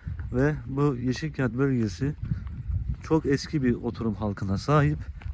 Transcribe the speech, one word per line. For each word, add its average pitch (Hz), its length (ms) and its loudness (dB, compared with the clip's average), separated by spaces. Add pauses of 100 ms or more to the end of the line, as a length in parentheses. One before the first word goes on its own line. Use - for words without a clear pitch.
(320)
Ve 139 220 4 (120)
bu 135 300 2
Yeşilkent 123 640 -2
bölgesi 131 560 2 (880)
çok 156 240 2
eski 139 360 0
bir 120 120 4
oturum 113 400 -2
halkına 98 440 -2
sahip 147 400 4 (360)